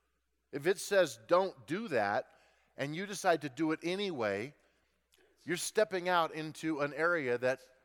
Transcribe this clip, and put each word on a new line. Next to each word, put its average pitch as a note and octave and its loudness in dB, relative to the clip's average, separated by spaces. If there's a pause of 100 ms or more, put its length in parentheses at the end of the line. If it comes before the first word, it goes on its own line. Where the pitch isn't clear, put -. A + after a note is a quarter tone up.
(540)
If C#3+ -4
it F#3 2
says, E3 2
"Don't F3 2
do G#3 -4
that," A2 2 (520)
and C#3+ -4
you F#3+ -6
decide F3 0
to D3 -6
do D#3 0
it D#3 -6
anyway, D3 -2 (880)
you're E3+ -4
stepping F#3+ -2
out E3+ 2
into D#3 -6
an C#3+ -2
area D3 0
that B2+ 0 (260)